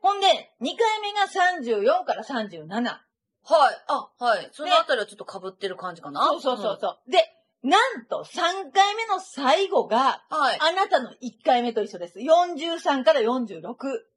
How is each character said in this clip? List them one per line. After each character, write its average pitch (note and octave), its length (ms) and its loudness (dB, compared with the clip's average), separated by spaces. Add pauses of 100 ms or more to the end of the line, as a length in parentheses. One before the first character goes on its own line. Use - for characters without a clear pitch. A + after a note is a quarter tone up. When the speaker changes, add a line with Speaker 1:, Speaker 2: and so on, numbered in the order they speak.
Speaker 1:
ほ G4 120 2
ん G4 60 -4
で、 F#4 380 2
二 E4+ 180 -6
回 G#4+ 240 0
目 G4+ 120 -6
が G4+ 160 0
三 F4+ 340 0
十 G#3+ 220 -2
四 D#4+ 200 2
か B3 100 -4
ら A3 100 -8
三 A3+ 240 -6
十 D#3+ 160 -16
七。 G3+ 420 -6 (380)
Speaker 2:
は C#4+ 280 4
い。 - 140 -16
あ、 C#4 320 -4
は A3+ 220 0
い。 C#3 120 -12
そ D4+ 140 -12
の F4+ 100 4
あ D#4+ 80 4
た D#4 100 0
り A3+ 60 -2
は G#3 60 -4
ち - 60 -20
ょ - 20 -20
っ - 20 -20
と - 80 -16
被 - 220 -14
っ F#3+ 100 -10
て G3 120 -8
る F#3 80 -8
感 F3+ 180 -10
じ - 80 -20
か D3 80 -12
な？ D3 160 0
Speaker 1:
そ D#4 120 0
う - 20 -12
そ B3+ 140 0
う - 20 -4
そ G#3 160 -4
う - 80 -8
そ G3 80 -2
う。 - 180 -8
Speaker 2:
う - 20 -20
ん。 B3+ 40 -4
Speaker 1:
で、 F4 200 4 (300)
な D#4+ 160 4 (140)
ん B3+ 140 -12
と D#3 180 -6
三 F4 480 -4
回 G4+ 240 4
目 A4+ 100 -6
の F#4+ 140 -2
最 D4+ 480 0
後 C#4+ 180 0
が、 B3+ 440 0
Speaker 2:
は C#4+ 220 0
い。 A3+ 80 -4
Speaker 1:
あ D#4+ 120 2
な F#4+ 160 0
た D#4 100 2
の B3 220 -6
一 A#3+ 240 -14
回 B3 180 4
目 A#3+ 100 -2
と A#3 80 -2
一 G3+ 140 -6
緒 F3+ 40 -14
で E3+ 100 -10
す。 - 120 -20
四 E4+ 360 4
十 E4 240 -6
三 C#4 240 0
か D#4 80 6
ら C#4 80 4
四 A#3+ 260 0
十 F3 140 -12
六。 A#3+ 560 -8